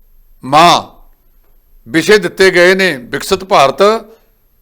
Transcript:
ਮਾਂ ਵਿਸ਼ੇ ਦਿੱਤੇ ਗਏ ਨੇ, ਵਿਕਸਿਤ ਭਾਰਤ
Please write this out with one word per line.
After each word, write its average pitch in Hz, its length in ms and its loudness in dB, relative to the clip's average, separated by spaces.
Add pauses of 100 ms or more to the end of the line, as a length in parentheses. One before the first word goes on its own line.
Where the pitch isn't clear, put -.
(440)
ਮਾਂ 139 520 0 (920)
ਵਿਸ਼ੇ 160 300 0
ਦਿੱਤੇ 185 340 -2
ਗਏ 185 240 2
ਨੇ, 185 220 -4
ਵਿਕਸਿਤ 120 460 -8
ਭਾਰਤ 156 380 0 (800)